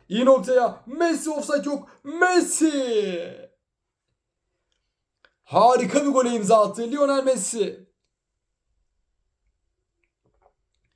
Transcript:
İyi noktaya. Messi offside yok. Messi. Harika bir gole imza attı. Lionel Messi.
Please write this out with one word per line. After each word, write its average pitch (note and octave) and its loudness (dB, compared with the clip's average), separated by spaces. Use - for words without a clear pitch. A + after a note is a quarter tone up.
İyi A3+ 0
noktaya. B3 2
Messi D#4 -2
offside D4 -6
yok. - -8
Messi. C#4 -2
Harika A#3+ 2
bir C#4+ 0
gole A#3+ 2
imza G#3+ 2
attı. G3+ -4
Lionel C#4 -2
Messi. A3+ -4